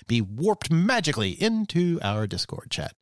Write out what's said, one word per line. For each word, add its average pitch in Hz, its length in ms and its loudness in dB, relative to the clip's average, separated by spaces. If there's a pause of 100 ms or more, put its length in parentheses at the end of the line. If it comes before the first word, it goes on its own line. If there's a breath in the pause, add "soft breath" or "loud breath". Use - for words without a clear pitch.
be 120 140 4
warped 123 500 0
magically 160 600 2
into 175 720 0
our 107 240 0
Discord - 440 -8
chat - 320 -6